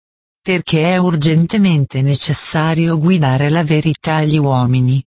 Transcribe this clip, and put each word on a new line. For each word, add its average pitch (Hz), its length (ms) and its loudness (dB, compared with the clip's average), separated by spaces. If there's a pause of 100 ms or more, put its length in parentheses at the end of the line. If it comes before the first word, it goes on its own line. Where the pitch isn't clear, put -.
(420)
perché 170 520 0
è - 20 0
urgentemente 165 1040 0
necessario 160 960 -2
guidare 147 500 2
la 165 140 0
verità 156 540 -2
agli 156 220 0
uomini. 127 720 0